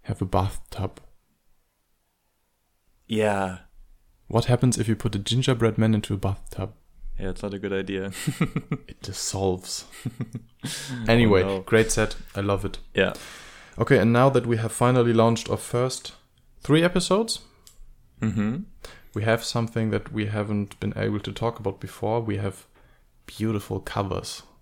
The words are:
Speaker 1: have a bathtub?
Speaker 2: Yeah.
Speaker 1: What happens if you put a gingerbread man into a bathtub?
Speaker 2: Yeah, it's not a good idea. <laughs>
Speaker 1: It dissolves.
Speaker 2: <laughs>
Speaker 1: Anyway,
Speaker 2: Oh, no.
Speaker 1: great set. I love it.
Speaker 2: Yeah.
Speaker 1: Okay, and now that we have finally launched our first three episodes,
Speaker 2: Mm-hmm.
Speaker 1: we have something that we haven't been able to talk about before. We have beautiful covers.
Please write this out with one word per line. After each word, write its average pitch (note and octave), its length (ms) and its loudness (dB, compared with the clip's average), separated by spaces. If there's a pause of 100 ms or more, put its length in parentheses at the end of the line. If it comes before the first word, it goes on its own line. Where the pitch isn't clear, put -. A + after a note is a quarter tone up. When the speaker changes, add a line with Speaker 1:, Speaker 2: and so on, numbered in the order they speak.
Speaker 1:
have - 200 -6
a G2+ 40 0
bathtub? - 720 -2 (2000)
Speaker 2:
Yeah. G2+ 520 0 (680)
Speaker 1:
What A2+ 180 2
happens B2 320 4
if G#2+ 100 0
you A2+ 80 2
put G#2+ 200 -4
a G2+ 40 0
gingerbread A#2 580 2
man A2 160 4
into G#2 200 0
a G2 40 -2
bathtub? G2 560 -6 (460)
Speaker 2:
Yeah, F#2+ 100 -4
it's F#2 120 -8
not G2+ 120 -6
a G2 60 -8
good G2 140 -4
idea. F#2+ 380 -4 (160)
<laughs> D3+ 140 -2 (460)
Speaker 1:
It - 140 -18
dissolves. - 920 -4
Speaker 2:
<laughs> - 1160 -10
Speaker 1:
Anyway, A2+ 360 6
Speaker 2:
Oh, F#2+ 40 0
no. F#2+ 140 -2
Speaker 1:
great A2 300 4
set. A2 240 0 (200)
I G2+ 60 -4
love G2+ 240 0
it. - 140 -8 (140)
Speaker 2:
Yeah. F#2+ 200 2 (680)
Speaker 1:
Okay, A#2+ 200 6
and G#2+ 120 6
now B2 180 6
that B2 160 2
we A#2 120 2
have A2 160 -2
finally A#2+ 400 4
launched A2+ 360 4
our A2+ 80 -2
first - 560 -4 (480)
three D#3 220 4
episodes, F#3 560 2 (840)
Speaker 2:
Mm-hmm. A2 420 0 (500)
Speaker 1:
we G#2+ 100 -4
have A2+ 200 2
something A2+ 480 -2
that G#2+ 200 -4
we G#2+ 140 -2
haven't G#2 540 -4
been G2+ 180 -4
able G#2 220 -2
to G2+ 120 -8
talk A2+ 280 -4
about G2+ 200 -6
before. - 400 -4
We G#2+ 180 -4
have G2+ 280 -6 (640)
beautiful G#2+ 520 -4
covers. F#2+ 640 -6 (200)